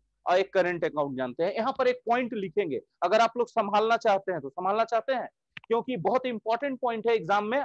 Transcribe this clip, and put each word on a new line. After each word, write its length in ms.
और 120
एक 140
current 320
account 320
जानते 280
हैं। 80
यहाँ 260
पर 80
एक 100
पॉइंट 380
लिखेंगे, 460
अगर 180
आप 160
लोग 120
संभालना 480
चाहते 360
हैं 80
तो। 80
संभालना 360
चाहते 280
हैं 160
क्योंकि 300
बहुत 300
important 540
point 260
है, 80
exam 300
में 200